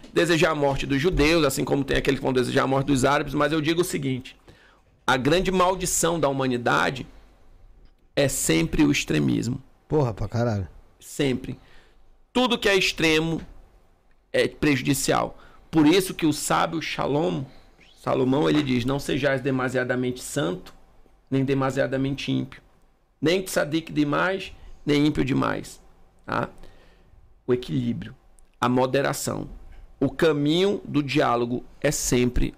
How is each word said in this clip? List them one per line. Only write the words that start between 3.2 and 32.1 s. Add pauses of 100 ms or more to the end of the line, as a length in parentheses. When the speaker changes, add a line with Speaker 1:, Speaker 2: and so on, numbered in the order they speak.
Speaker 1:
mas
eu
digo
o
seguinte: (720)
a
grande
maldição
da
humanidade (1080)
é
sempre
o
extremismo. (260)
Speaker 2:
Porra,
pra
caralho. (320)
Speaker 1:
Sempre. (760)
Tudo
que
é
extremo (920)
é
prejudicial. (320)
Por
isso
que
o
sábio
Shalom, (580)
Salomão,
ele
diz,
"Não
sejais
demasiadamente
santo, (560)
nem
demasiadamente
ímpio. (600)
Nem
tzadik
demais, (320)
nem
ímpio
demais." (460)
Tá? (960)
O
equilíbrio, (460)
a
moderação. (520)
O
caminho
do
diálogo (160)
é
sempre